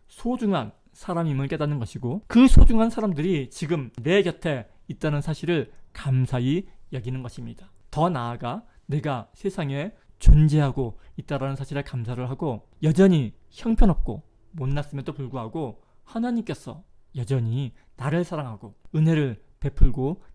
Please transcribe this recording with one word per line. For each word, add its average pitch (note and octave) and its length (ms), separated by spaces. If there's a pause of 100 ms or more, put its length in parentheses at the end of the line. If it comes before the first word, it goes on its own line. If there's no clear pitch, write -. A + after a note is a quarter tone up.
소중한 G3+ 640 (220)
사람임을 D3+ 560
깨닫는 D3 300
것이고, B2 480
그 B3 200
소중한 A3+ 420
사람들이 F3 600
지금 D3 400 (120)
내 F3 220
곁에 D#3+ 460 (180)
있다는 D3 320
사실을 D3+ 540 (180)
감사히 C3 760 (260)
여기는 B2+ 280
것입니다. A#2+ 500 (200)
더 D#3+ 180
나아가 A#2+ 540 (220)
내가 C#3 480
세상에 D#3+ 580 (280)
존재하고 D3 800 (180)
있다라는 C3+ 400
사실에 C#3 240
감사를 B2 480
하고, C3 400 (120)
여전히 D#3 520 (160)
형편없고 - 760 (280)
못났음에도 C#3+ 600
불구하고 B2+ 720 (240)
하나님께서 A3+ 800 (340)
여전히 B2 560 (240)
나를 E3 260
사랑하고 B2 520 (200)
은혜를 D#3 460 (180)
베풀고 C#3 640 (120)